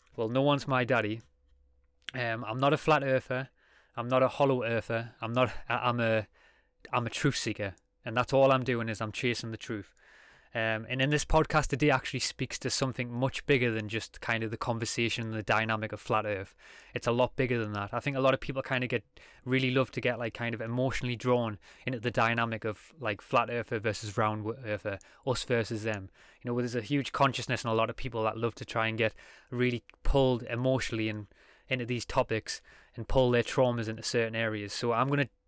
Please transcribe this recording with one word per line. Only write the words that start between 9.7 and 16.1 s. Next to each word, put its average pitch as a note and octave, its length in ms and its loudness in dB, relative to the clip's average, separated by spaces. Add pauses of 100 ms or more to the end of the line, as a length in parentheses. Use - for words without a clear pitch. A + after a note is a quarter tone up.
Um, A2 320 -2
and B2+ 140 -2
in C#3 80 4
this D3 160 2
podcast D#3 440 4
today C#3+ 200 4
actually C3 300 0
speaks - 400 -4
to B2+ 100 -4
something B2 420 -2
much B2 360 -2
bigger B2 240 4
than A2 180 -4
just - 320 -8
kind A2+ 220 -2
of A2 80 -4
the A2+ 40 -4
conversation A#2 720 -2
and A2 80 -6
the A2 80 -4
dynamic A2 500 0
of G2+ 80 -8
flat G#2+ 280 0